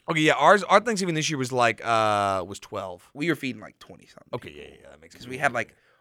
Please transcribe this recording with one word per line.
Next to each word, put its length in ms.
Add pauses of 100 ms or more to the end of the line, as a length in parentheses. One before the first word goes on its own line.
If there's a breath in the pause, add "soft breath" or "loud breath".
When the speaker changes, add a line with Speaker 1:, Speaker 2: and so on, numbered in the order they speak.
Speaker 1:
Okay, 120
yeah, 140
ours, 280
our 160
Thanksgiving 360
this 140
year 80
was, 140
like, 340
uh, 600
was 140
twelve. 520
Speaker 2:
We 140
were 80
feeding, 260
like, 180
twenty 280
something. 260
Speaker 1:
Okay, 220
yeah, 280
yeah, 80
that 100
makes 140
Speaker 2:
'Cause 80
Speaker 1:
sense. 60
Speaker 2:
we 80
had, 140
like, 240 (260)